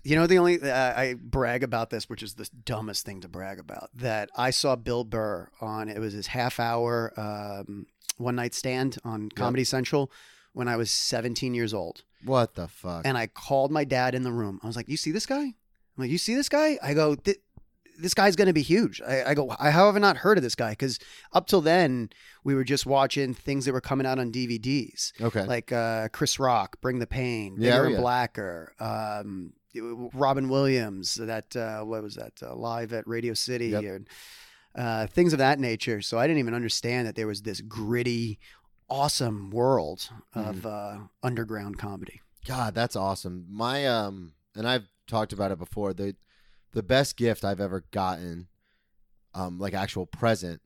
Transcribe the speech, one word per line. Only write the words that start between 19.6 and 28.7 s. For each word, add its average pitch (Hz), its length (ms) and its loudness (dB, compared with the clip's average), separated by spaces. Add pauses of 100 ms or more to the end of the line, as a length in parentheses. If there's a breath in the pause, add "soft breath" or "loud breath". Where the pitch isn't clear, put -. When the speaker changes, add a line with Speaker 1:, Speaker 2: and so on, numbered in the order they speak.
Speaker 1:
how 175 180 8
have 202 100 6
I - 20 4
not 196 180 6
heard 202 200 6
of 139 80 4
this 113 100 -2
guy?" 110 200 -2
'Cause 131 220 -2 (360 loud breath)
up 170 120 4
till 185 160 6
then, 147 480 4 (360 loud breath)
we 139 100 4
were 131 80 4
just 131 220 0
watching 135 480 2
things 139 320 -2
that 131 80 2
were 127 80 0
coming 135 260 0
out 131 100 0
on 120 140 -2
D 123 160 -2
V 117 100 -2
Ds. 127 600 -2
Speaker 2:
Okay. 110 260 0
Speaker 1:
Like, 120 280 -2
uh, 113 400 0
Chris - 260 0
Rock, 120 400 2
Bring 127 200 -2
the 117 80 -2
Pain, 113 520 -4
Speaker 2:
Yeah, 120 120 6
Speaker 1:
Bigger 127 140 6
and 127 100 2
Speaker 2:
yeah. - 40 0
Speaker 1:
Blacker, 113 800 -2